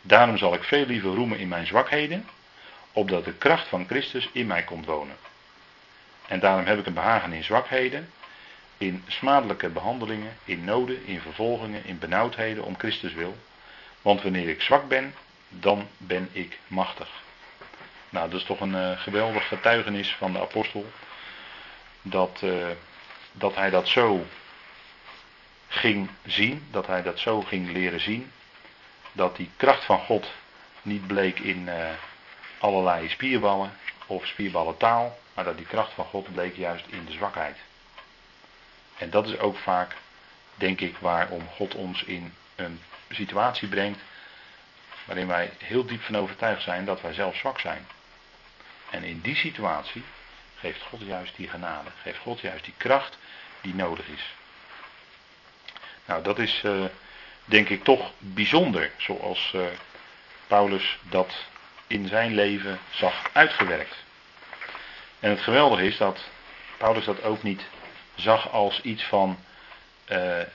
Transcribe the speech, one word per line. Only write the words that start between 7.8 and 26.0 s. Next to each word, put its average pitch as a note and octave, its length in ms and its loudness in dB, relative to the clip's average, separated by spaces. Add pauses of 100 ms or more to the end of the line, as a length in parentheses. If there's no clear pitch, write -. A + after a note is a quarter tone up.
in F#2 300 -4
smadelijke C3 640 2
behandelingen, G#2+ 720 -6
in E2+ 200 -6
noden, B2+ 420 0
in F#2 140 -6
vervolgingen, G#2+ 680 -4
in F2+ 140 -10
benauwdheden A2 640 0
om F#2+ 140 -6
Christus G2 360 -4
wil. F2 240 -6 (640)
Want G2+ 200 6
wanneer F#2 280 0
ik D#2+ 120 -2
zwak C#3+ 260 6
ben, C3+ 260 0 (360)
dan G2 380 0 (100)
ben F#2 340 -2
ik F2+ 360 -8
machtig.'" - 560 -4 (840)
Nou, E2 200 -2
dat F2+ 100 -4
is - 60 -6
toch G2 140 -2
een, F#2+ 160 -2
eh, F#2 240 -2
geweldig G#2+ 480 0
getuigenis G#2+ 680 2
van F#2 180 -2
de F#2 60 -2
apostel. G#2 520 -4 (1080)
Dat, F#2 420 0
eh, F2+ 240 0 (640)
dat G2 240 -2
hij G2 140 2
dat F#2 180 4
zo G#2 380 4 (1400)
ging G2+ 420 2 (160)